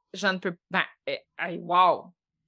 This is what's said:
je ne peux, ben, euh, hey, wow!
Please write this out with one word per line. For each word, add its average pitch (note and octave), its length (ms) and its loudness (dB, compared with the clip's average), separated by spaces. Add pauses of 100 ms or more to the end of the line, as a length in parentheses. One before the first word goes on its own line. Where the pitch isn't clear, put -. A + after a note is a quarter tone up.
(140)
je F#3+ 140 -4
ne F#3 100 -2
peux, F3+ 160 -6 (160)
ben, F3+ 120 0 (260)
euh, C#3 60 -4 (260)
hey, E3+ 180 -8
wow! F3 480 2 (420)